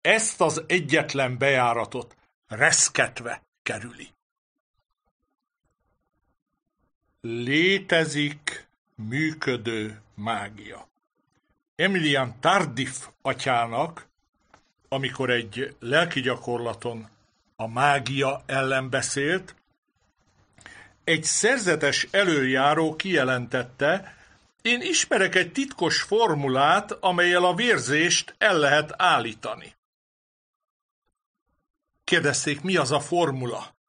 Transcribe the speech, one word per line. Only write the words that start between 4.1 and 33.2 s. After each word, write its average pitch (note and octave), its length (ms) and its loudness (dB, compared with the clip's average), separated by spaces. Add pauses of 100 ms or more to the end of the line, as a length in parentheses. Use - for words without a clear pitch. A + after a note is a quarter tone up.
Létezik D3 1500 -2 (260)
működő A2+ 1080 -4 (120)
mágia. G#2 760 -10 (880)
Emilian D3+ 640 0
Tardif C#3 680 0 (140)
atyának, B2+ 840 -2 (840)
amikor C3+ 420 -4
egy A#2+ 500 -4
lelki C#3+ 400 -2
gyakorlaton A#2 880 -6 (480)
a A2+ 100 -6
mágia C3+ 800 0
ellen C3 440 -2
beszélt, C#3+ 640 -2 (1500)
egy D#3+ 200 0
szerzetes F3+ 840 0
előjáró D3+ 840 2
kijelentette, C3+ 1200 -2 (460)
„Én A#3+ 180 0
ismerek G3 540 0
egy F3 180 2
titkos - 500 -2
formulát, D#3+ 880 2
amellyel F3+ 520 2
a F3+ 100 4
vérzést E3 840 0
el G3 200 4
lehet D3 380 2
állítani.” A#2 800 -2 (2250)
Kérdezték, E3+ 560 0
„Mi F#3 160 0
az C3 140 2
a C#3+ 100 2
formula?” C3 760 -2 (140)